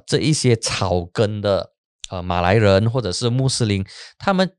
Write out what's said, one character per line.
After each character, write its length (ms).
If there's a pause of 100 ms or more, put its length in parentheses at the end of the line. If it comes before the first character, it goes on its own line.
这 140
一 120
些 240
草 480
根 380
的， 300 (400)
呃， 100
马 200
来 120
人 380
或 100
者 100
是 200
穆 180
斯 160
林， 180 (360)
他 120
们 160 (120)